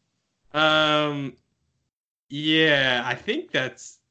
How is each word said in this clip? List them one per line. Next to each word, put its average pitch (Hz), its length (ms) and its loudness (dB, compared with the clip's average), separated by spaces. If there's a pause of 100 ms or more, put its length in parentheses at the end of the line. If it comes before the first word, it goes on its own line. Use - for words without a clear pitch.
(520)
Um, 151 800 0 (960)
yeah, 147 760 2
I 120 120 -4
think 302 340 -6
that's - 480 -6 (120)